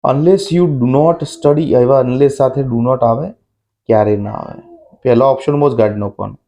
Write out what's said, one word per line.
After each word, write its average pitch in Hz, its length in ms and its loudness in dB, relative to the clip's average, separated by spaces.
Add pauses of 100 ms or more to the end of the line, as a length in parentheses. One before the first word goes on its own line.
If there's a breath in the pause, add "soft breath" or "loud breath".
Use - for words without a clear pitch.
Unless 160 400 2 (120)
you 175 120 2 (140)
do 123 120 0
not 156 380 2
study. 151 320 0 (160)
એવા 135 260 4
unless 135 360 0
સાથે 131 180 0 (100)
do 117 160 -2
not 127 220 0
આવે? 127 180 -2 (640)
ક્યારે 107 260 2 (120)
ના 107 160 -10
આવે? - 200 -16 (400)
પહેલા 123 320 2
ઓપ્શનમાં 143 400 0
જ 117 60 -2
કાઢી 107 240 0
નાખવાનું. 101 440 -10